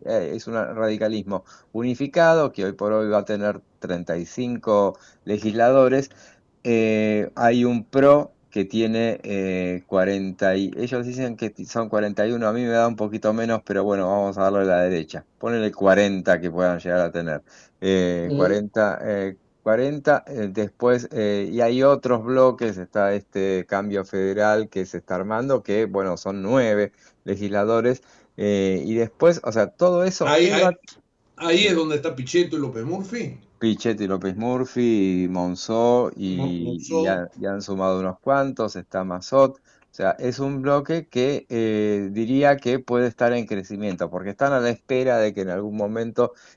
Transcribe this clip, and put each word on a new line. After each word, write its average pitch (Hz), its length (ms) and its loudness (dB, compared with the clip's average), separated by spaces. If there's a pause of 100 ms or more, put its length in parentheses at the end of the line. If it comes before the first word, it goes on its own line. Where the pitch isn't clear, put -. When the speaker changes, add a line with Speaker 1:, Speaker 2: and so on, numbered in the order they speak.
Speaker 1:
eh, 92 300 -2
es 110 120 -10
un 113 80 -6
radicalismo 107 920 -4 (260)
unificado 139 800 2
que 95 140 -4
hoy 98 80 -2
por 104 200 -2
hoy 107 160 0
va 104 100 2
a 101 60 0
tener 104 360 -2 (180)
treinta 87 380 -4
y 85 80 -6
cinco 110 720 0 (260)
legisladores, 123 840 4 (540)
eh, 110 720 2
hay 120 300 4
un 120 240 -2
pro 143 460 6 (140)
que 98 160 -2
tiene, 113 580 0
eh, 92 640 -4
cuarenta 95 680 0
y, 95 220 -2
ellos 123 280 -4
dicen 123 320 -6
que 110 120 -4
ti-, - 160 -12
son 113 240 -6
cuarenta 104 380 0
y 117 40 0
uno, 117 160 -2
a 107 60 0
mí 120 100 -2
me 120 60 -2
da 117 180 4
un 117 80 -4
poquito 107 380 -2
menos, 113 320 -2
pero 98 180 0
bueno, 98 240 0
vamos 98 300 0
a 98 60 0
darle 98 180 2
a - 20 2
la 90 200 4
derecha, 85 440 -2 (100)
ponele 113 340 -2
cuarenta 98 680 4
que 87 120 -4
puedan 87 280 0
llegar 90 220 0
a 85 100 0
tener, 85 320 -4 (380)
eh, 90 500 0
Speaker 2:
Ujú. 143 40 -2
Speaker 1:
cuarenta, 104 680 0
eh, 98 340 -4 (240)
cuarenta, 135 640 2
eh, 104 240 -6
después, 120 600 0
eh, 104 400 -2
y 117 100 -2
hay 123 220 2
otros 123 400 4
bloques, 120 540 2
está 101 360 0
este 95 540 -2
Cambio 101 380 -2
Federal 104 640 0
que 92 160 -6
se 90 140 -10
está - 160 -6
armando, 110 480 -2
que, 107 220 0
bueno, 95 320 -2
son 98 240 -8
nueve 107 520 2 (320)
legisladores, 104 760 0 (360)
eh, 98 480 0
y 113 100 -2
después, 160 480 2
o 117 80 -4
sea, 107 200 2
todo 175 340 2
eso 165 280 0
Speaker 2:
Ahí, 175 160 6
Speaker 1:
iba 202 100 2
Speaker 2:
ahí, 180 160 4 (640)
ahí 170 300 2
es 185 80 2
donde 156 220 0
está 143 180 -6
Pichetto 160 420 -2
y - 20 -4
López 113 260 -6
Murphy. 190 540 -8 (200)
Speaker 1:
Pichetto 110 440 0
y 98 40 -2
López 95 280 -4
Murphy, 113 880 0
y 90 60 0
Monzó, 110 880 0
y, 98 200 -8
Speaker 2:
Mon-, 90 280 -2
Monzó. 87 380 -4
Speaker 1:
y 95 60 0
han, 90 280 -2
y 101 120 -10
han 98 160 -6
sumado 95 360 -2
unos 92 200 -6
cuantos, 135 560 -2
está 92 280 -8
Massot. 131 540 0
O - 400 -20
sea, 95 220 0
es 123 180 -4
un 139 240 -4
bloque 143 460 -2
que, 127 420 -2
eh, 107 640 0
diría 135 460 2
que 127 200 -2
puede 123 300 0
estar 120 260 2
en 120 140 -2
crecimiento, 98 640 -6
porque 92 180 -8
están 139 240 0
a 131 60 2
la 120 100 0
espera 127 480 0
de 110 160 2
que 98 80 -4
en 92 80 -4
algún 104 260 -6
momento, 113 580 -2 (240)